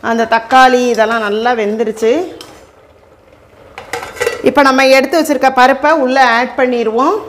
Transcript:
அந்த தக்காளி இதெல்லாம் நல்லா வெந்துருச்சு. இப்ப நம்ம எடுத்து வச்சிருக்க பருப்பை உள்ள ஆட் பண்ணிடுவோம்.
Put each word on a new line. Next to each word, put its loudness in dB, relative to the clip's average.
அந்த -2
தக்காளி 4
இதெல்லாம் -2
நல்லா -2
வெந்துருச்சு. -2
இப்ப 0
நம்ம 2
எடுத்து 0
வச்சிருக்க 0
பருப்பை 2
உள்ள -2
ஆட் -4
பண்ணிடுவோம். 0